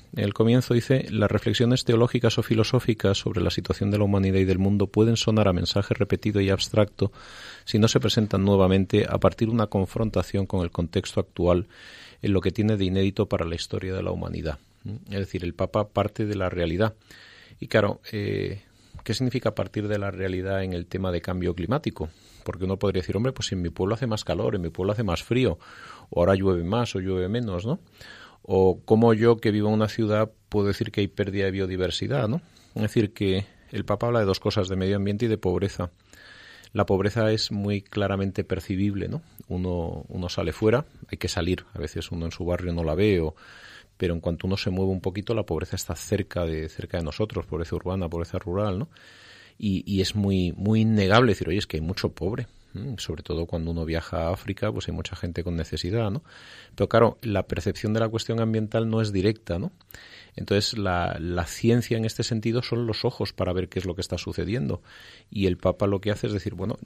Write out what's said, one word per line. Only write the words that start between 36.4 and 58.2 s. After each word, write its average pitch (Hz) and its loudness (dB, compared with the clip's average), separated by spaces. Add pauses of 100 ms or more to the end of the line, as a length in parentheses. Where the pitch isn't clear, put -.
La 101 2
pobreza 104 2
es 110 0
muy 101 -2
claramente 98 -2
percibible, 95 -2
¿no? 123 -6 (280)
Uno, 87 -4
uno 90 -6
sale 87 -2
fuera, 110 4 (220)
hay 95 -10
que 90 -4
salir, 87 -2
a - -10
veces 82 -8
uno 85 -6
en 82 -6
su 87 -8
barrio 87 -2
no 85 -2
la 78 0
ve, 95 4
o, 78 -2 (640)
pero 87 0
en 82 -4
cuanto 85 -4
uno 95 0
se 101 -4
mueve 95 0
un 95 -4
poquito, 98 -4
la 107 -2
pobreza 85 -4
está - -6
cerca 95 -2
de, 80 -4
cerca - -8
de 85 -2
nosotros, 92 -4
pobreza 82 -6
urbana, 90 -4
pobreza 82 -6
rural, 95 -2
¿no? 135 -6 (720)
Y, 98 0
y 98 0
es 92 -2
muy, 95 2
muy 107 2
innegable 110 6
decir, - -2
"Oye, 95 0
es - -4
que - -6
hay 78 -2
mucho 85 -4
pobre". 113 -4 (280)
¿M? 120 -8
Sobre - -8
todo 82 -4
cuando 82 -4
uno 82 -4
viaja 82 -2
a 87 0
África, 101 -4
pues 110 -6
hay 85 -6
mucha 82 -8
gente 85 -6
con 87 -4
necesidad, 90 -2
¿no? 98 -6 (520)
Pero 101 0
claro, 113 4
la 98 -2
percepción - -4
de 113 0
la 113 0
cuestión 113 -4